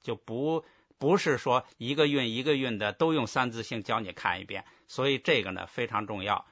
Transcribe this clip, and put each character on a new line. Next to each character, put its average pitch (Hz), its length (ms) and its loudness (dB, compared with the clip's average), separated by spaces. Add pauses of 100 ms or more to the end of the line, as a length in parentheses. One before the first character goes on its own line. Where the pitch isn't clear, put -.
就 120 140 -6
不， 143 500 -4 (320)
不 165 220 4
是 147 180 2
说 123 300 2 (100)
一 127 200 -4
个 151 100 6
蕴 135 240 2
一 120 140 -4
个 147 120 4
蕴 123 220 -2
的 104 140 0
都 160 200 2
用 147 140 2
三 127 240 0
自 113 140 -8
性 117 180 -6
教 113 160 0
你 98 140 -6
看 90 280 0
一 95 40 -10
遍， 95 200 -10 (220)
所 135 240 0
以 135 80 2
这 131 240 2
个 92 80 -4
呢 92 160 -8
非 120 220 -6
常 107 180 -2
重 101 160 -6
要。 101 300 -2